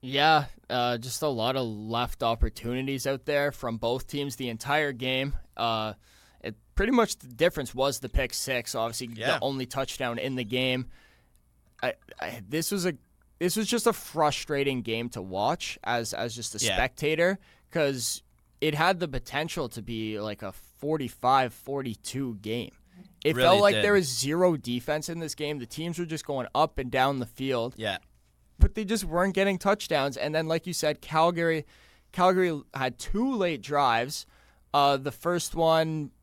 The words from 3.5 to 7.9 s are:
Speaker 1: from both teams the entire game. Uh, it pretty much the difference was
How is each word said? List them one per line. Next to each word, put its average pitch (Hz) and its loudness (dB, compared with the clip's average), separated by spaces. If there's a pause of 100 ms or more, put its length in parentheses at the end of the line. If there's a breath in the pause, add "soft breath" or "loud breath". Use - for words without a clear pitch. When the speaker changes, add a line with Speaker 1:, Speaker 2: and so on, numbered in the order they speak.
Speaker 1:
from 117 -6
both 120 -2
teams 143 -6
the 127 -6
entire 143 -2
game. 131 -2 (240)
Uh, 110 -2 (480 soft breath)
it 107 -10 (200)
pretty 202 2
much 233 2
the - -18
difference 143 0
was 131 0